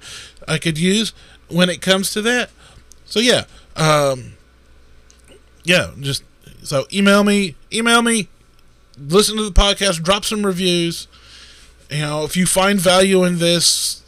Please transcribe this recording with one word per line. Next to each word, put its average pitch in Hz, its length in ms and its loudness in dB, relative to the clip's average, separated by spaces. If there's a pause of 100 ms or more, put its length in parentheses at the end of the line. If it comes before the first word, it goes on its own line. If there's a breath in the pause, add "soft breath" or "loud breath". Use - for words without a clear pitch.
(460 loud breath)
I 151 120 -2
could 165 180 -4
use 190 360 0 (360 soft breath)
when 180 220 2
it 151 100 -6
comes 190 320 0
to 214 100 -4
that. 240 280 -2 (560 soft breath)
So, - 140 -4
yeah, 220 240 2 (300 soft breath)
um, 143 600 0 (1300)
yeah, 165 360 0
just, 139 240 -6 (380)
so 139 300 -4
email 202 320 4
me, 202 320 0 (160)
email 233 300 2
me, 226 260 -2 (720)
listen 196 400 0
to 214 60 -2
the 208 60 -6
podcast, 196 520 2
drop 190 240 -2
some 208 180 -4
reviews. 175 640 -2 (840 loud breath)
You 151 100 -4
know, 151 240 -4
if 151 120 -6
you 180 80 2
find 196 340 2
value 185 460 4
in 175 140 0
this, - 680 0